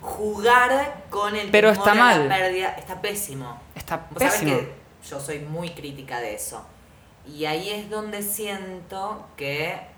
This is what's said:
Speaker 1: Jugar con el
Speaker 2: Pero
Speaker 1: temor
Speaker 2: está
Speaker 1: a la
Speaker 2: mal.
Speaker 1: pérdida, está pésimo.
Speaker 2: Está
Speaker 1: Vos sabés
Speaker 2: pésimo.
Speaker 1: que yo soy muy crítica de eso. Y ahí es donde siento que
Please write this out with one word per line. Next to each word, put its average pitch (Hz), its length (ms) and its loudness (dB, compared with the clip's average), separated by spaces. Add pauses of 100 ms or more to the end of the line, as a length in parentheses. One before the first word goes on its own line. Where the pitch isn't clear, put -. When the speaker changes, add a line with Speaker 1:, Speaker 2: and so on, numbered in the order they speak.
Speaker 1:
Jugar 247 1080 2
con 208 260 -2
el 202 140 -4
Speaker 2:
Pero 214 220 8
Speaker 1:
temor 196 60 2 (100)
Speaker 2:
está 208 40 8
Speaker 1:
a - 20 8
la 226 100 8
Speaker 2:
mal. 170 240 6
Speaker 1:
pérdida, 185 400 0 (100)
está - 240 -12
pésimo. 135 580 -8 (140)
Speaker 2:
Está - 360 -8
Speaker 1:
Vos 156 120 -12
sabés 277 180 4
Speaker 2:
pésimo. 143 180 2
Speaker 1:
que - 140 -6 (360)
yo 139 120 -10
soy 147 200 -8
muy 165 300 -8
crítica 139 500 -10
de 107 140 -6
eso. 110 300 -10 (640)
Y 147 180 -8
ahí 165 260 -4
es 208 200 -8
donde 214 320 -6
siento 196 1040 -8 (100)
que 151 420 -6 (200)